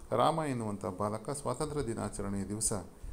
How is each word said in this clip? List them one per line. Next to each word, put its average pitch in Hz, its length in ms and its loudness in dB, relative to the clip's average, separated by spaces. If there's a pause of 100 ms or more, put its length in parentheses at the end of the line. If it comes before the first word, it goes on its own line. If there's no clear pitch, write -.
(120)
ರಾಮ 135 360 6
ಎನ್ನುವಂಥ 113 380 0
ಬಾಲಕ 104 440 0
ಸ್ವಾತಂತ್ರ್ಯ 143 540 -2
ದಿನಾಚರಣೆಯ 101 600 -2
ದಿವಸ 104 280 0 (400)